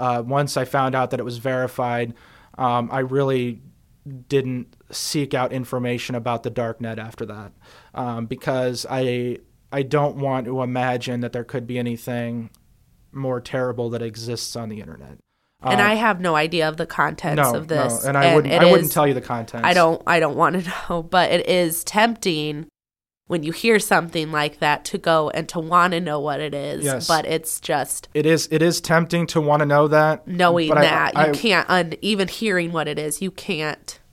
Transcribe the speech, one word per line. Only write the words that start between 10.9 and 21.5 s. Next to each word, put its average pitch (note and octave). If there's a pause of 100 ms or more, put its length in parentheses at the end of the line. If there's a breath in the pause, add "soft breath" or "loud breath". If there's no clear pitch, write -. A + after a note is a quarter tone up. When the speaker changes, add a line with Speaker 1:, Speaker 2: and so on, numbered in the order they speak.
Speaker 1:
that A#2+
there A#2+
could B2
be B2
anything A#2 (600)
more C3
terrible B2
that A#2
exists A2+
on A#2
the G#2+
internet. D#2+ (440)
Speaker 2:
And G3
Speaker 1:
Uh, G3+
Speaker 2:
I G#3+
have G#3+
no F3
idea D#3
of D#3
the E3+
contents D3+
Speaker 1:
no, -
Speaker 2:
of D#3
this, C3+
Speaker 1:
no, C3+
and C#3
I C#3+
Speaker 2:
and E3+
Speaker 1:
wouldn't, C#3+
Speaker 2:
it E3+
Speaker 1:
I E3+
wouldn't F3
Speaker 2:
is, -
Speaker 1:
tell D3
you C#3
the B2
contents. A#2
Speaker 2:
I F3
don't, E3
I E3+
don't D3
wanna E3 (140)
<laughs> -
know, E3+
but E3+
it -
is F3